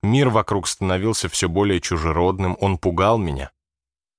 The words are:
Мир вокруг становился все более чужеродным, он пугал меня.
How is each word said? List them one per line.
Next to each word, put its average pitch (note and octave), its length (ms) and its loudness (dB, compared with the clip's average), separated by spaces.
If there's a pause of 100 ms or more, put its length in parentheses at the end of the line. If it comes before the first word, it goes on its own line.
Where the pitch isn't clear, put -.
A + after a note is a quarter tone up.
Мир B2 280 4
вокруг G#2 380 0
становился F#2 600 -2
все - 180 -2
более F#2 320 2
чужеродным, F2 800 0
он G2 180 0
пугал F#2+ 400 2
меня. C#2+ 340 -6 (680)